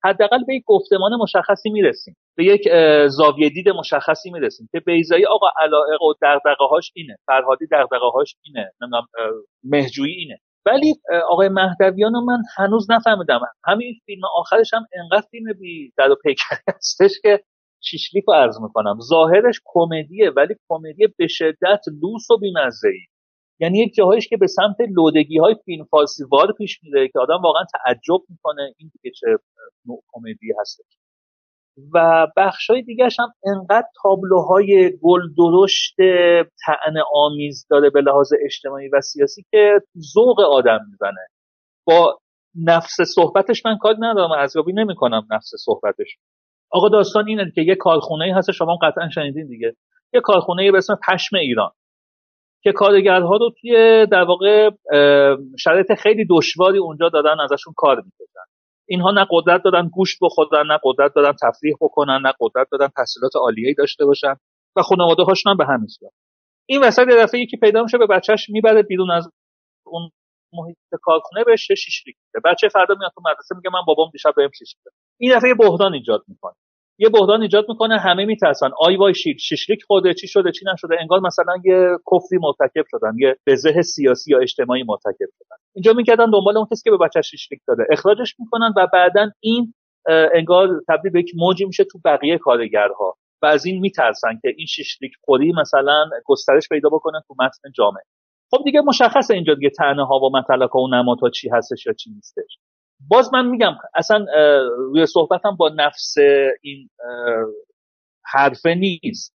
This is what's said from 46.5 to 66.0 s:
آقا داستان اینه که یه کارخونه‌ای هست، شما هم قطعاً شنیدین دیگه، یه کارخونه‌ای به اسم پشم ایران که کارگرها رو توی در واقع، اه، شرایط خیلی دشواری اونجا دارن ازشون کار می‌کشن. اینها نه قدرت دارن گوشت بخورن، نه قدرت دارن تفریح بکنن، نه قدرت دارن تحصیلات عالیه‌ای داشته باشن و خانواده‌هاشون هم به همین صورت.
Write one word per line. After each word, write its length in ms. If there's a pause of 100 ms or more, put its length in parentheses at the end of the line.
آقا 180
داستان 400
اینه 260
که 80
یه 120
کارخونه‌ای 560
هست، 200
شما 220
هم 160
قطعاً 200
شنیدین 380
دیگه، 300 (380)
یه 60
کارخونه‌ای 500
به 80
اسم 200 (100)
پشم 280
ایران 340 (920)
که 100
کارگرها 640
رو 140 (100)
توی 460
در 160
واقع، 480 (220)
اه، 440 (220)
شرایط 340
خیلی 380
دشواری 480
اونجا 300
دارن 320
ازشون 360
کار 200
می‌کشن. 440 (480)
اینها 220
نه 200
قدرت 320
دارن 260
گوشت 340
بخورن، 440
نه 160
قدرت 320
دارن 180 (100)
تفریح 380
بکنن، 420
نه 180
قدرت 320
دارن 240
تحصیلات 400
عالیه‌ای 380
داشته 300
باشن 300 (420)
و 60
خانواده‌هاشون 680
هم 60
به 100
همین 200
صورت. 260 (540)